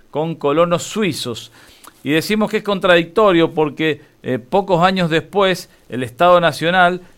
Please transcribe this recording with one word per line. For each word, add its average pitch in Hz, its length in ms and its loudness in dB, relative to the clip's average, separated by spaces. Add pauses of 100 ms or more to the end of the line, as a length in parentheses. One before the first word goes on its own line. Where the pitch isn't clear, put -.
con 156 260 -6
colonos 165 480 0
suizos. 135 680 -6 (540)
Y 127 60 -4
decimos 208 380 -2
que 220 80 -4
es 208 60 -8
contradictorio 180 880 2
porque, 151 480 -2 (240)
eh, 127 160 -4
pocos 185 420 -2
años 185 280 0
después 175 600 -2 (200)
el 127 140 -8
Estado 175 360 4
Nacional 175 600 0 (160)